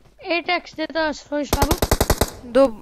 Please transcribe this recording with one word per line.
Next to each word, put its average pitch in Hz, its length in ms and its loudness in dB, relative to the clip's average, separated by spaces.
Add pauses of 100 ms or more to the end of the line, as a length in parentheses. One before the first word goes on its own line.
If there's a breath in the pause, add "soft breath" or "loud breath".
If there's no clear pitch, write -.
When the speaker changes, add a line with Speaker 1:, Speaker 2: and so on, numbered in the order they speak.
(240)
Speaker 1:
एट 339 260 -2
एक्स - 240 -2
दे 311 100 -4
दो, 311 280 -2
सोच - 420 -6
बाबू। 285 220 2 (680)
Speaker 2:
दो, 254 240 4 (140)